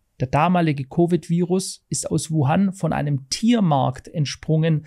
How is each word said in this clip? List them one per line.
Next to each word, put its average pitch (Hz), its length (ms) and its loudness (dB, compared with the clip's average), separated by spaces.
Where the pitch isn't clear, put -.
der - 80 -2
damalige 156 560 2
covid-Virus 175 1040 0
ist - 200 -6
aus 156 220 -2
Wuhan 160 420 2
von 165 200 -4
einem 143 380 -2
Tiermarkt 160 760 0
entsprungen, 156 800 -2